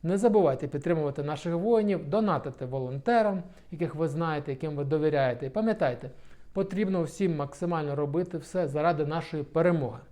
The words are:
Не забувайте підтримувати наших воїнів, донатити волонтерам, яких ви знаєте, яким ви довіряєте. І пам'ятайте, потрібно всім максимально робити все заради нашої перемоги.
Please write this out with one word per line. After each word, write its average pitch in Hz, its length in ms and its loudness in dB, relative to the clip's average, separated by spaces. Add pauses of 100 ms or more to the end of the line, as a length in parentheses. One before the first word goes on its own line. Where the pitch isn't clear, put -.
Не 180 160 0
забувайте 190 500 4
підтримувати 147 540 -2
наших 156 320 -4
воїнів, 202 560 2
донатити 156 560 0
волонтерам, 156 760 0 (280)
яких 165 240 -4
ви 156 140 0
знаєте, 151 420 -2
яким 147 260 -4
ви 143 80 -2
довіряєте. 139 640 2
І 131 40 -6
пам'ятайте, 156 600 0 (420)
потрібно 190 500 0
всім 170 340 0
максимально 151 580 -2
робити 160 440 -2
все 170 300 -2
заради 151 380 2
нашої 147 360 -4
перемоги. 151 560 2 (140)